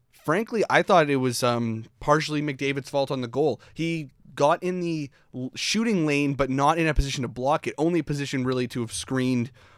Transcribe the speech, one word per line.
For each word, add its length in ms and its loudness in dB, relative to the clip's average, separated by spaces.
Frankly, 560 -2
I 140 4
thought 260 6
it 80 2
was, 260 0
um, 440 0
partially 420 2
McDavid's 480 -4
fault 200 0
on 120 -4
the 60 -6
goal. 320 0
He 380 -4
got 280 2
in 180 -4
the 300 -4
l-, 200 -8
shooting 500 0
lane, 300 2
but 160 0
not 260 2
in 120 2
a 60 0
position 280 -2
to 60 -4
block 380 -2
it, 120 -4
only 220 2
a 40 -6
position 400 -4
really 240 0
to 120 -6
have 120 -6
screened 600 -2